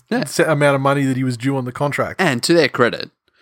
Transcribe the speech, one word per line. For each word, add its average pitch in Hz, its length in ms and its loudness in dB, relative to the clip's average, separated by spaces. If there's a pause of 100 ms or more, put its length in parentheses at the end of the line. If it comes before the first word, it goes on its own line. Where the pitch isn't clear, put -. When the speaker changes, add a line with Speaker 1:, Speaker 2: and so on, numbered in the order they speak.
Speaker 1:
Yeah. 226 160 -2
Speaker 2:
set 156 240 0
amount 143 260 2
of 135 60 0
money 139 240 2
that 131 100 0
he 131 80 -2
was 127 140 -2
due 135 180 -2
on 135 100 -4
the 123 60 -10
contract. 131 480 -4
Speaker 1:
And 139 240 0
to 170 100 2
their 160 140 4
credit, 117 420 0 (320)